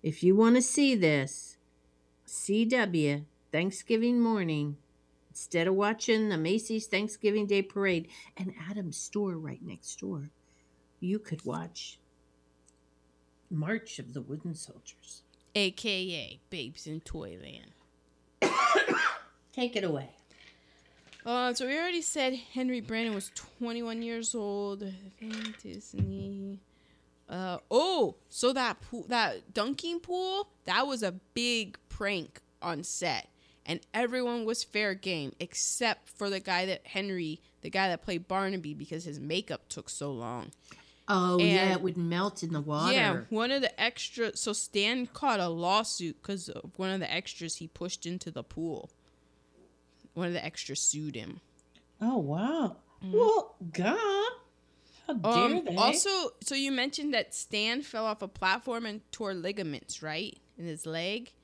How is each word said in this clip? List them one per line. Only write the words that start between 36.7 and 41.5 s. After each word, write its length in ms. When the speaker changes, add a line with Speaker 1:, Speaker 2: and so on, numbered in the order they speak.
Speaker 2:
Henry, 520
the 80
guy 200
that 120
played 260
Barnaby, 460
because 300
his 160
makeup 500
took 220
so 200
long. 380
Speaker 1:
Oh, 300
yeah, 80